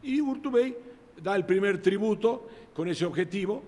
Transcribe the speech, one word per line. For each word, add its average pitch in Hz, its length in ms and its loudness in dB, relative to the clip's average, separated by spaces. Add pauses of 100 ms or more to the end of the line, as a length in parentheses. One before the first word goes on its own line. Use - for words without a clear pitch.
Y 277 180 0
Urtubey 262 560 0 (440)
da 185 140 -2
el 185 120 0
primer 190 360 2
tributo 208 640 2 (280)
con 165 120 -4
ese 175 200 -2
objetivo 185 600 -2